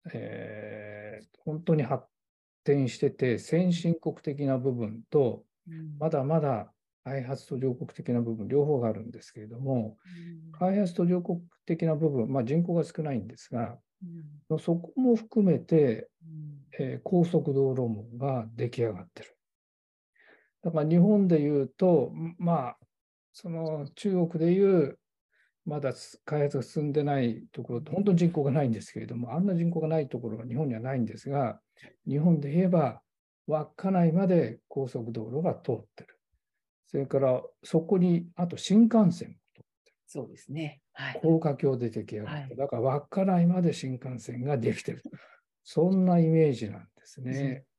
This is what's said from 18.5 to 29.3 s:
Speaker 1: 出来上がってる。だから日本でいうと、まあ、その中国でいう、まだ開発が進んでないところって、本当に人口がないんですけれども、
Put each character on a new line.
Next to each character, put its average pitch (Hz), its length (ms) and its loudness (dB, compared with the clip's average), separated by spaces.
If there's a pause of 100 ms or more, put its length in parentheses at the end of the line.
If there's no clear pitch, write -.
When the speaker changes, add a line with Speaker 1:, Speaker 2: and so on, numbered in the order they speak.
Speaker 1:
出 120 140 -4
来 120 120 -4
上 113 100 -2
が 90 100 -10
っ - 120 -18
て - 80 -18
る。 - 140 -20 (1300)
だ 165 100 -4
か 156 100 0
ら 151 60 0
日 170 100 6
本 202 300 6
で 165 100 4
い 147 220 2
う 135 80 -2
と、 170 440 2 (260)
ま 165 320 -2
あ、 - 80 -18 (540)
そ - 180 -16
の 156 440 -8
中 185 320 0
国 165 180 -2
で 170 80 4
い 190 320 4
う、 - 140 -8 (680)
ま 151 140 -6
だ 135 140 -4 (320)
開 147 180 0
発 143 140 0
が 131 80 -2
進 147 220 -4
ん 143 60 -4
で 143 120 0
な 143 160 0
い 117 320 -2
と 131 100 -12
こ 120 120 -8
ろ 120 40 -4
っ - 40 -6
て、 - 100 -10
本 185 100 -2
当 202 100 4
に 175 60 6
人 170 140 4
口 156 100 0
が 135 80 2
な 143 140 2
い 127 40 2
ん 113 40 2
で 107 80 -2
す - 120 -18
け 110 60 -10
れ 110 80 -10
ど 120 100 -10
も、 120 160 -8